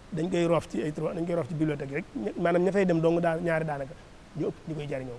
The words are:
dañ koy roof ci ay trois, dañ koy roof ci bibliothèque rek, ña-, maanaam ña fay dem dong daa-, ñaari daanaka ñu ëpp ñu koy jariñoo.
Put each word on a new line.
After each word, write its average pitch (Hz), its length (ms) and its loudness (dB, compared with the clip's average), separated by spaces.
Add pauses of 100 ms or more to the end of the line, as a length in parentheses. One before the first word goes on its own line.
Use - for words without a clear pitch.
(120)
dañ 165 180 0
koy 175 160 2
roof 165 220 2
ci - 140 -4
ay 151 100 -2
trois, 165 220 -4
dañ 165 100 -2
koy 170 100 -2
roof 156 140 -2
ci 175 60 -6
bibliothèque 147 400 0
rek, 165 100 -4 (100)
ña-, 208 240 -4
maanaam 175 260 4
ña 190 60 4
fay 196 140 4
dem 170 160 4
dong 165 180 4
daa-, 165 220 2
ñaari 160 240 2
daanaka 143 300 -6 (420)
ñu 147 120 -2
ëpp 170 60 -4 (140)
ñu 156 60 -6
koy 147 120 -6
jariñoo. 131 320 -6